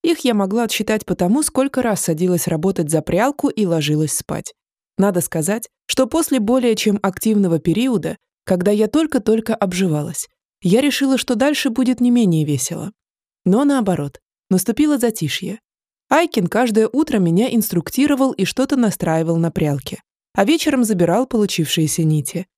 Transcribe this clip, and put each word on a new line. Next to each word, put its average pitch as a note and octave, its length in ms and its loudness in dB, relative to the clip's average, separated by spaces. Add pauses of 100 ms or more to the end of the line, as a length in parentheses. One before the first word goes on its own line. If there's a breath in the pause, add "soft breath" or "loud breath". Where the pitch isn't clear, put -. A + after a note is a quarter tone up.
Их E4+ 180 0
я A#3+ 120 0
могла G#3 300 0
отсчитать A3 420 -2
по F#3+ 100 -2
тому, G#3+ 280 2
сколько C4 380 -2
раз A3+ 200 -2
садилась F3 460 0
работать E3 420 -2
за D#3+ 120 2
прялку B3 480 0
и G#3+ 160 0
ложилась D3+ 480 0
спать. - 400 -8 (440)
Надо F#3+ 240 2
сказать, F#3 480 -4 (160)
что C4 220 0
после D#4 320 0
более A#3 360 2
чем G#3 260 0
активного F#3+ 580 0
периода, F3+ 580 0 (260)
когда F3+ 280 2
я G#3 160 2
только-только A3+ 680 0
обживалась, F3 720 -2 (340)
я G3 200 4
решила, C4+ 360 2
что - 180 -2
дальше C4+ 340 0
будет A#3+ 320 0
не A#3+ 100 4
менее F#3 320 4
весело. D3+ 480 -4 (540)
Но G#3 180 4
наоборот, G3 560 0 (300)
наступило C4+ 480 2
затишье. G#3+ 640 -4 (500)
Айкин D#4 380 2
каждое A3 440 2
утро C4+ 280 0
меня F3+ 340 2
инструктировал B3+ 800 0
и G3 120 -2
что-то C4+ 300 -2
настраивал E3 640 0
на E3 140 0
прялке, D3 500 -4 (320)
а G3 100 0
вечером D4 400 2
забирал G3+ 440 2
получившиеся E3+ 760 -2
нити. D#3 420 -2 (120)